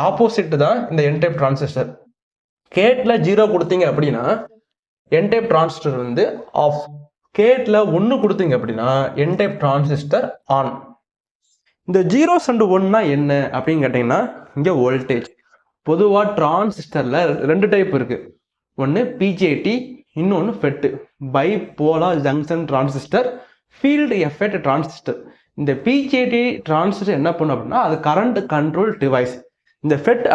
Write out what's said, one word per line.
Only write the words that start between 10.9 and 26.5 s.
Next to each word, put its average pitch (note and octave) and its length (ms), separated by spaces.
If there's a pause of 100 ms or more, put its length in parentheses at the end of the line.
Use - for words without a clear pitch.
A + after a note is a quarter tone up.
இந்த F3+ 120 (120)
zeros E4 400
and A#3 100 (120)
one-னா F#3+ 260 (140)
என்ன C#3+ 180 (260)
அப்படின்னு D#3 280
கேட்டீங்கன்னா, B2 340 (380)
இங்க D3+ 140 (100)
வோல்டேஜ். B2+ 480 (580)
பொதுவா G3 340 (180)
டிரான்சிஸ்டர்ல D#3+ 840 (300)
ரெண்டு G3 220
டைப் F#3+ 260
இருக்கு, A#2+ 180 (640)
ஒன்னு D3 180 (200)
பி G3 80 (100)
ஜே F3+ 100 (160)
டி, G#3 80 (480)
இன்னொன்னு F#3+ 380
ஃபெட், C#3+ 260 (520)
பைபோலார் D#3+ 880
ஜங்ஷன் D3+ 440
டிரான்சிஸ்டர், C#3 560 (520)
ஃபீல்டு C#4 500
எஃபெக்ட் G3 380
டிரான்சிஸ்டர். C#3+ 520 (420)
இந்த C#3+ 120 (140)
பி C4 100 (160)
ஜே B3+ 80 (140)
டி A#3+ 80 (260)